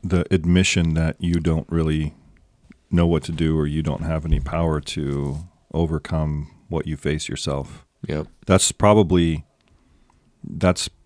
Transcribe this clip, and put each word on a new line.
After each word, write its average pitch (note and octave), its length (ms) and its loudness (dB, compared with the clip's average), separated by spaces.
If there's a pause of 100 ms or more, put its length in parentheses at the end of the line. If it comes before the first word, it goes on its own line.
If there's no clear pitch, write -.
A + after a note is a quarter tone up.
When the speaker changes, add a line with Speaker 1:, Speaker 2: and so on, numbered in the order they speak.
Speaker 1:
the F2 300 0
admission F2 640 2
that D#2+ 240 0
you E2+ 200 0
don't D#2+ 300 -2
really D#2 460 -2 (760)
know E2+ 160 4
what E2 180 2
to - 80 -8
do D#2+ 260 0
or D2+ 100 0
you D2+ 160 -2
don't D2 180 -4
have D#2+ 240 -4
any D#2 140 2
power D#2+ 400 -2
to C#2 580 -6 (360)
overcome D#2 760 -2 (160)
what D#2+ 200 -4
you D#2 100 -6
face D2 320 -4
yourself. C#2 560 -8 (220)
Speaker 2:
Yep. D2+ 200 -6 (180)
Speaker 1:
That's F#2 260 4
probably, F2 720 4 (1000)
that's, - 460 0 (160)